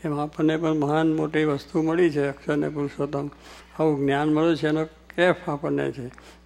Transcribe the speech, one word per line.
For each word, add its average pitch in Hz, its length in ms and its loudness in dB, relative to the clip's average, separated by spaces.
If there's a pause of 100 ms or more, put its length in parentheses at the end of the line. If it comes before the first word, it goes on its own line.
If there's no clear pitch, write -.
એમ 147 160 -2
આપણને 156 360 0
પણ 160 180 0
મહાન 156 380 2
મોટી 156 320 0
વસ્તુ 151 380 -2
મળી 165 280 4
છે, 143 180 0
અક્ષર 147 280 -4
ને 147 120 0
પુરુષોત્તમ. 143 640 -4 (480)
આવું 156 200 2
જ્ઞાન 139 300 2
મળ્યું 156 280 2
છે, 151 120 -2
એનો 156 160 0
કેફ - 640 -2
આપણને 143 440 -4
છે. 127 180 -10 (360)